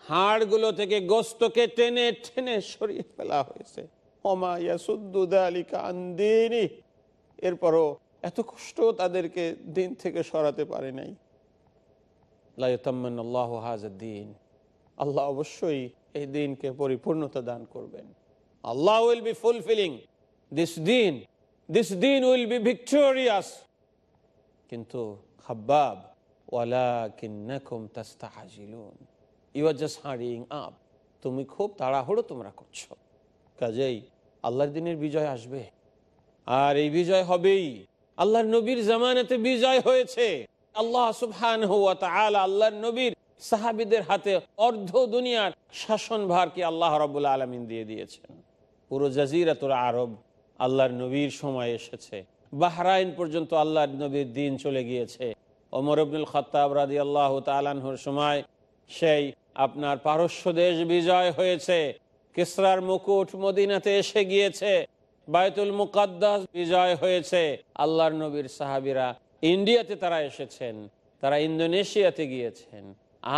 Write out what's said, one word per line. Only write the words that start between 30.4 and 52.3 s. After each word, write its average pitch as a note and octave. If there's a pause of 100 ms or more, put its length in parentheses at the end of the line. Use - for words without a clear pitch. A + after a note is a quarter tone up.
up, - (480)
তুমি C3 (120)
খুব G3+ (120)
তাড়াহুড়ো C#3
তোমরা A2+ (100)
করছো। - (680)
কাজেই B2 (480)
আল্লাহর C3+
দ্বীনের E3
বিজয় D3+
আসবে, B2 (840)
আর C#3 (100)
এই D3+ (100)
বিজয় F#3
হবেই। F#3 (540)
আল্লাহর A3
নবীর A#3
জামানাতে B3 (140)
বিজয় C4
হয়েছে। B3 (560)
আল্লাহ A#3+ (160)
সুবহানাহু A3
ওয়া F#3+ (100)
তাআলা G3+ (100)
আল্লাহর G#3 (100)
নবীর A#3+ (380)
সাহাবীদের A3
হাতে G3 (340)
অর্ধ G#3 (220)
দুনিয়ার A#3+ (300)
শাসনভারকে F#3
আল্লাহ E3 (100)
রাব্বুল C#3+
আলামিন B2+
দিয়ে A2+
দিয়েছেন। - (560)
পুরো C#3 (100)
জাজিরাতুল C#3+ (140)
আরব A#2+ (540)
আল্লাহর C3
নবীর C3+
সময় B2+
এসেছে। - (460)